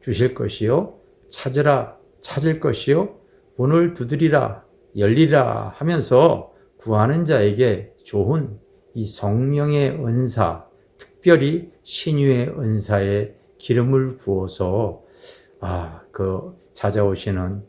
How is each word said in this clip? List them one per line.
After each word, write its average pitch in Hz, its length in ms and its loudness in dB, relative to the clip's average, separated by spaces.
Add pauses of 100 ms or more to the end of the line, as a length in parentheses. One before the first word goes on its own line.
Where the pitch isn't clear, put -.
주실 120 340 0
것이요. 117 600 -2 (320)
찾으라, 139 680 0 (240)
찾을 156 380 -2
것이요. 151 560 0 (400)
문을 165 380 2
두드리라, 147 720 -2 (320)
열리라." 113 760 2
하면서 147 800 2 (300)
구하는 113 400 2
자에게 107 720 2 (100)
좋은 107 560 -2 (340)
이 110 140 -6
성령의 139 840 -2 (140)
은사, 113 600 -2 (300)
특별히 165 760 0 (120)
신유의 139 760 0
은사에 104 760 -2 (220)
기름을 127 600 0
부어서, 95 840 -2 (600)
아, 85 400 -8 (100)
그 95 420 -6 (200)
찾아오시는 98 960 -2